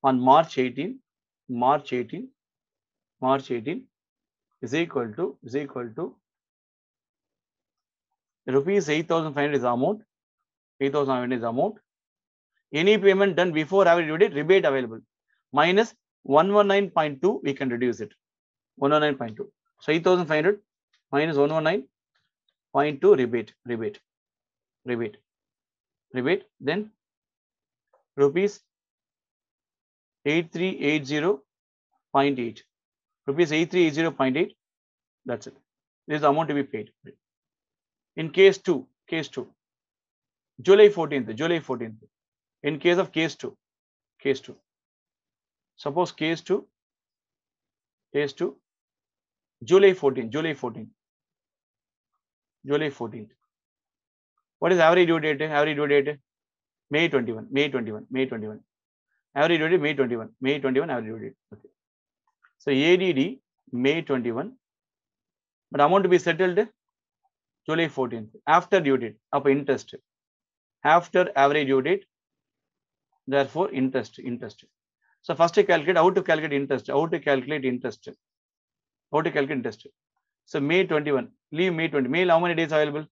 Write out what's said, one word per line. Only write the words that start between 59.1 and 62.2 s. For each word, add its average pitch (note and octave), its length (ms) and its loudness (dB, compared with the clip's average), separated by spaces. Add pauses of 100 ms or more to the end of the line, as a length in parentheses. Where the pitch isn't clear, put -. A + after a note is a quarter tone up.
Average E3 200 2
due D#3 120 0
date F3 140 2
May D3+ 120 -2
twenty-one. A#2 320 -2 (160)
May C#3 160 2
twenty-one, C#3 320 0
average A#2 160 -8
due A2+ 140 -12
date. - 120 -16 (180)
Okay. - 160 -20 (920)